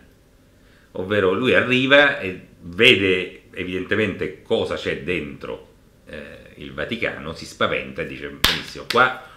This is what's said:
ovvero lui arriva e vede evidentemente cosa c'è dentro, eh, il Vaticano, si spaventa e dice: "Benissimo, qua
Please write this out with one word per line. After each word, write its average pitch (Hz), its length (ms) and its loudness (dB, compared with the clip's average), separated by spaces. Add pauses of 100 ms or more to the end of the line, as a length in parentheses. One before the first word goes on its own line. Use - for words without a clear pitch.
(920)
ovvero 95 400 2
lui 113 220 2
arriva 131 640 4
e 92 200 -6 (220)
vede 92 800 4 (100)
evidentemente 92 880 -4
cosa - 340 -2
c'è 82 260 -6
dentro, 73 640 -8 (380)
eh, 76 320 -16 (180)
il 69 160 -14
Vaticano, 73 600 -6
si - 120 -14
spaventa 67 560 -4
e 73 60 -6
dice: 67 220 -12
"Benissimo, 73 600 -2
qua 127 320 2 (140)